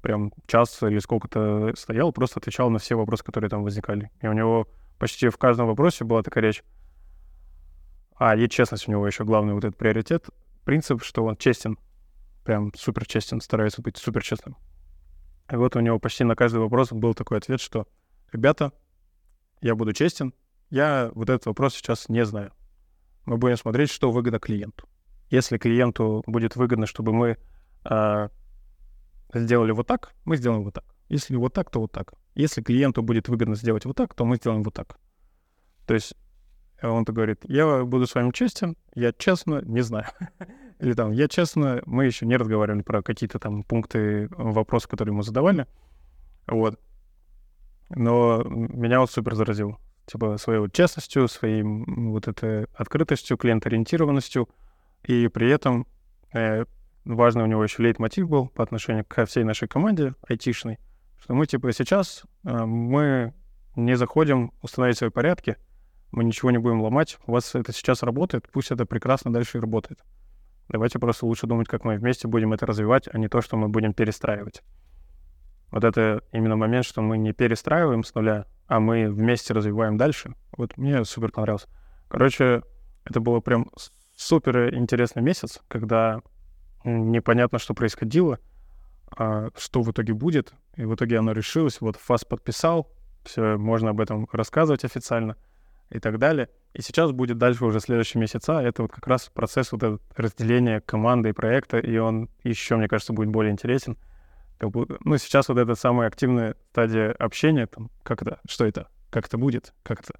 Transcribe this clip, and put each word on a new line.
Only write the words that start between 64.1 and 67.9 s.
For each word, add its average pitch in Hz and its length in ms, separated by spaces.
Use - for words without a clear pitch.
установить 123 360
свои 117 120
порядки, 127 460
мы 117 140
ничего 117 260
не 120 80
будем 113 220
ломать, 127 440
у 120 60
вас 120 240
это 123 160
сейчас - 320